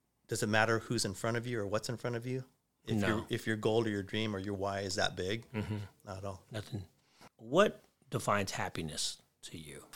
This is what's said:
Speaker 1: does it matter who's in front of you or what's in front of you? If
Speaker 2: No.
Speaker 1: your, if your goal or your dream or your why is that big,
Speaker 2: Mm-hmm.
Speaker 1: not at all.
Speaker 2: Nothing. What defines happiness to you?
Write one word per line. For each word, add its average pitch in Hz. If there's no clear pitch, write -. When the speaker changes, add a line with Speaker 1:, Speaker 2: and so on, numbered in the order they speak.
Speaker 1:
does 113
it 110
matter 110
who's 113
in 98
front 113
of 117
you 120
or 101
what's 104
in 120
front 120
of 117
you? 127
If 113
Speaker 2:
No. 101
Speaker 1:
your, 107
if 117
your 110
goal 110
or -
your 101
dream 107
or -
your 101
why 98
is 98
that 95
big, 101
Speaker 2:
Mm-hmm. 104
Speaker 1:
not 95
at 95
all. 98
Speaker 2:
Nothing. 104
What 165
defines 104
happiness 80
to -
you? 73